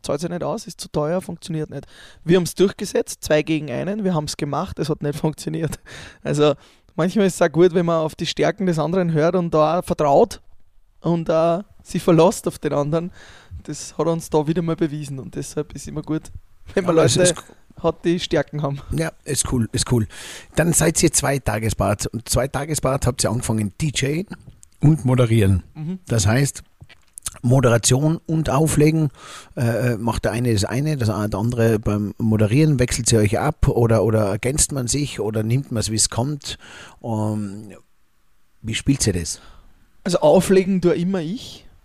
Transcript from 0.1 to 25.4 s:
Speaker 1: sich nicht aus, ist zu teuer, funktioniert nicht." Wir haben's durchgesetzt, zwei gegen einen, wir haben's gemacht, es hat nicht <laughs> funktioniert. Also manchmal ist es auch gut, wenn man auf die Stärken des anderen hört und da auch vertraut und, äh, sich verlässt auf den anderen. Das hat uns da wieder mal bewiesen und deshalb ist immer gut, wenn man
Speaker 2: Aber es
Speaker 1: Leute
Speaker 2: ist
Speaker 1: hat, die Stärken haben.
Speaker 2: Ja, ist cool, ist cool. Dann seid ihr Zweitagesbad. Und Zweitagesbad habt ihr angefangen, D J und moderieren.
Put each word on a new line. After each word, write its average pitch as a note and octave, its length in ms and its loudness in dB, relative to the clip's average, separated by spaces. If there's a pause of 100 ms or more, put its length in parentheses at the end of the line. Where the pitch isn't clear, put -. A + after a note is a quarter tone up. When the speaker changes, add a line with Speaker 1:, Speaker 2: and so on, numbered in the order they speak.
Speaker 1:
sich E3+ 80 -6
nicht F3 120 -6
aus, D#3 240 -6
ist - 140 -18
zu - 80 -14
teuer, D#3 320 -2
funktioniert E3 480 -8
nicht." C#3 160 -12 (400)
Wir E3 120 4
haben's F3 180 0
durchgesetzt, - 680 0
zwei D3+ 200 2
gegen D3+ 280 -4
einen, E3 340 -6
wir F#3 100 0
haben's D3+ 240 -4
gemacht, C#3+ 400 -4
es D3 100 -4
hat D#3 140 -4
nicht D3 160 -4
<laughs> - 20 -8
funktioniert. D#3 580 -4 (440)
Also D3 320 2 (420)
manchmal F#3+ 300 2
ist F3+ 80 0
es - 80 2
auch E3+ 100 2
gut, E3 220 4
wenn F3+ 100 2
man E3+ 120 2
auf D#3 180 -2
die F3 100 -6
Stärken D#3 400 0
des E3+ 140 0
anderen E3 340 0
hört D#3+ 220 2
und E3+ 180 0
da D#3 280 2
auch - 40 -8
vertraut D#3+ 560 2 (600)
und, E3 280 -2
äh, E3 300 2 (240)
sich - 200 -6
verlässt E3+ 460 4
auf - 100 -10
den D3 140 -4
anderen. D3 400 -2 (520)
Das - 340 -12
hat D3+ 80 0
uns E3 240 -4
da D3+ 160 2
wieder E3+ 160 0
mal E3 140 -2
bewiesen C#3+ 420 -6
und - 160 -14
deshalb D3 400 -8
ist C#3+ 120 -14
immer C#3+ 140 -10
gut, D#3 300 -6 (420)
wenn F#3+ 120 0
man F3 120 2
Speaker 2:
Aber D3+ 80 6
es B2+ 120 4
Speaker 1:
Leute F3+ 160 4
Speaker 2:
ist - 120 -8 (360)
Speaker 1:
hat, D#3+ 240 -2
die F3 140 2
Stärken D#3 440 -2
haben. C#3+ 180 -4 (100)
Speaker 2:
Ja, D#3 220 -4 (100)
ist - 300 -4
cool, A#2 180 0
ist - 220 -2
cool. A2+ 160 0 (480)
Dann E3 160 2
seid E3 280 2
ihr E3 120 4
Zweitagesbad. A2 960 -2
Und - 200 -8
Zweitagesbad C#3 800 -2
habt B2+ 160 -2
ihr - 80 0
angefangen, A2 500 -2
D D#3 140 0
J D3+ 320 -2 (540)
und D3+ 240 4
moderieren. A2+ 580 4 (120)